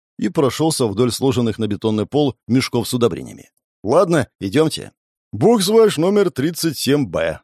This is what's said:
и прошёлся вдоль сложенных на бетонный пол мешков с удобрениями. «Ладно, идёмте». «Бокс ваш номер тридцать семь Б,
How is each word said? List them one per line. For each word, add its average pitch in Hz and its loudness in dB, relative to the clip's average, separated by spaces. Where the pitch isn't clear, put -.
и 208 -2
прошёлся 151 0
вдоль 110 0
сложенных 120 -2
на 110 -2
бетонный 104 -2
пол 143 0
мешков 120 -2
с - -4
удобрениями. 82 -4
«Ладно, 165 2
идёмте». 127 -2
«Бокс 185 2
ваш 220 4
номер 185 2
тридцать 160 -4
семь 139 0
Б, 80 -4